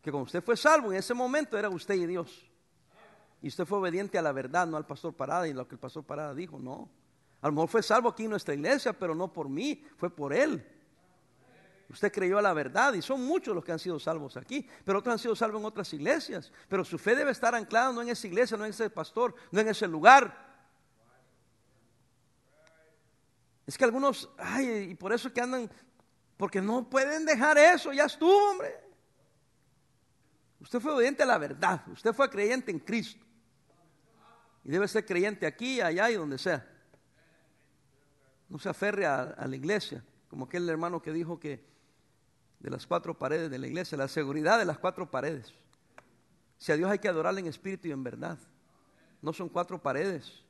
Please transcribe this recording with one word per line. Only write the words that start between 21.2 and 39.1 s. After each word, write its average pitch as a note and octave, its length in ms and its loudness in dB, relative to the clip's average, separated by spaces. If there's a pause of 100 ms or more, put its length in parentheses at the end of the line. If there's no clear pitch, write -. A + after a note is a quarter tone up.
Es - 100 -12
que C4 60 4
algunos, B3+ 540 0
ay, G#3+ 540 -4
y F3 40 -12
por G3 180 -4
eso B3 140 -4
es - 60 -10
que A#3+ 80 -2
andan, B3 280 -4 (680)
porque F#3+ 240 -2
no A#3 280 -2
pueden D4 360 0
dejar D4 320 6
eso, D#4 360 8
ya C#4 120 6
estuvo, G4+ 460 6
hombre. - 280 -6 (1800)
Usted - 200 -4
fue D4+ 140 -2
obediente C4+ 300 2
a - 40 6
la A3+ 100 4
verdad, D#3 540 0
usted - 220 -2
fue C4+ 160 2
creyente G#3+ 420 -2
en D#3 80 -4
Cristo. - 440 -6 (1400)
Y B2+ 60 -14
debe F#3 180 2
ser G#3+ 180 0
creyente F#3+ 400 0
aquí, B3 360 -4
allá F3+ 280 2
y A3+ 60 0
donde D3 240 -6
sea. D#3 280 -2 (1800)
No - 80 -12
se F3 120 -8
aferre G3 360 -2
a, C3+ 160 0